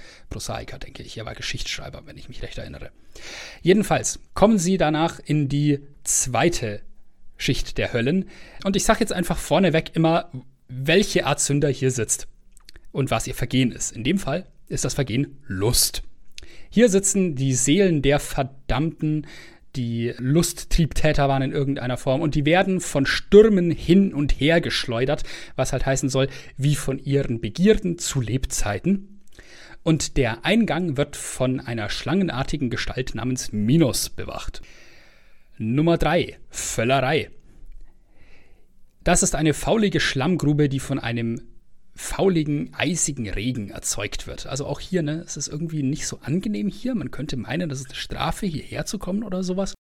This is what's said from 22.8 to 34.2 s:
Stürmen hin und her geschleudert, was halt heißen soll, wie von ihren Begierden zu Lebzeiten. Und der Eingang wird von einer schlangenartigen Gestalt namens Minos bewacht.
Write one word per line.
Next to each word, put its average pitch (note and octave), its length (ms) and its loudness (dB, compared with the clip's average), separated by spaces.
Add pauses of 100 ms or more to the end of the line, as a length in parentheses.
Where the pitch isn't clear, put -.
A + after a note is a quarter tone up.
Stürmen G3+ 640 8
hin F#3+ 420 4
und C#3 260 2
her D#3+ 220 4
geschleudert, B2 640 -2 (320)
was C3 180 0
halt B2+ 120 0
heißen C3+ 240 2
soll, C3+ 200 2 (280)
wie C#3+ 180 4
von - 240 -4
ihren C3+ 420 0
Begierden F3 560 2
zu - 240 -4
Lebzeiten. - 1000 -2 (600)
Und - 340 0
der A2+ 300 0
Eingang F3 500 2
wird C#3+ 200 -2
von B2+ 440 -2
einer A2 300 -6
schlangenartigen C#3+ 800 -2
Gestalt - 460 -4
namens B2+ 360 -4
Minos A2+ 580 2
bewacht. - 520 -8 (960)